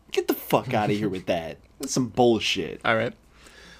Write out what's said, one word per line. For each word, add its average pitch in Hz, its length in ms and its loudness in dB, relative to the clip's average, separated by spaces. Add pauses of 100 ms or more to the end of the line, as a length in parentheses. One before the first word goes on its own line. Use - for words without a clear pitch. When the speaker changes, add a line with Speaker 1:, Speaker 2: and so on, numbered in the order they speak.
(120)
Speaker 1:
get - 160 -2
the 311 60 2
fuck 120 400 0
outta 104 180 2
here 104 160 0
with 92 180 -6
that. 82 320 -4 (220)
That's - 120 -8
some 127 160 0
bullshit. 107 760 2
Speaker 2:
All 117 120 2
right. 113 160 -2 (680)